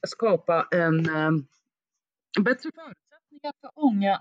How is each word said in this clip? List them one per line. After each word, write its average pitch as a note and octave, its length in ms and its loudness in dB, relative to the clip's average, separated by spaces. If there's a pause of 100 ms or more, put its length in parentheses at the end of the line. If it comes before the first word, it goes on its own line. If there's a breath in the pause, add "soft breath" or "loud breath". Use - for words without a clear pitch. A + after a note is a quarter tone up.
skapa E3+ 640 0
en, E3 280 2
eh, D#3 320 0 (1120)
bättre C4 320 -2
förutsättningar D4 880 -18
för C#4+ 140 -20
unga G3 460 2